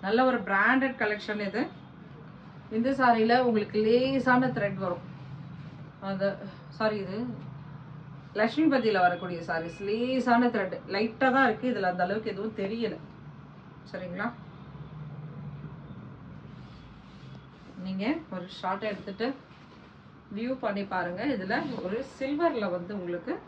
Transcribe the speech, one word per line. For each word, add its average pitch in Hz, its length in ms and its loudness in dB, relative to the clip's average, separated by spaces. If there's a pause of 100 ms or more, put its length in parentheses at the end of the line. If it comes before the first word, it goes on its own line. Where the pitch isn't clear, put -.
நல்ல 226 240 4
ஒரு 240 160 4
பிராண்டட் 233 540 4
கலெக்ஷன் 208 520 -2
இது. 233 200 0 (1040)
இந்த 233 200 2
சாரியில 240 480 8
உங்களுக்கு 214 400 4
லேசான 254 680 6
த்ரெட் 202 280 0
வரும். 180 260 -2 (1000)
அந்த, 196 360 0 (320)
சாரி, 214 280 0
இது 196 280 -4 (1080)
லட்சுமிபதியில 233 680 4
வரக்கூடிய 175 420 4
சாரீஸ். 165 380 -4
லேசான 240 680 4
த்ரெட். 214 400 0
லைட்டா 240 440 2
தான் 269 140 6
இருக்கு. 240 240 2
இதுல 208 120 0
அந்த 180 220 2
அளவுக்கு 214 260 -2
எதுவும் 202 260 -6
தெரியல. 208 420 -2 (920)
சரிங்களா? 185 400 -4 (3500)
நீங்க 190 400 0 (140)
ஒரு 180 160 -6
ஷார்ட் 190 360 -4
எடுத்துட்டு 214 520 -2 (1000)
வியூ 247 240 -2
பண்ணி 202 240 -2
பாருங்க. 180 420 -2
இதுல 233 580 0
ஒரு 220 220 -2 (140)
சில்வர்ல 269 520 2
வந்து 180 220 -4
உங்களுக்கு 180 540 -4